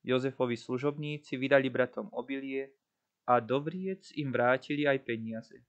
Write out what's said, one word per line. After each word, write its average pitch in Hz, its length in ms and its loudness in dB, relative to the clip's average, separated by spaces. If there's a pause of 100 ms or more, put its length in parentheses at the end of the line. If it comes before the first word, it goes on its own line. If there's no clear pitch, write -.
Jozefovi 127 560 0
služobníci 147 800 -4
vydali 135 320 4
bratom 123 400 -2
obilie 135 640 -6 (520)
a 123 120 6
do 123 240 0
vriec 190 560 -8
im 139 120 -4
vrátili 131 520 2
aj 135 240 2
peniaze. 113 600 -8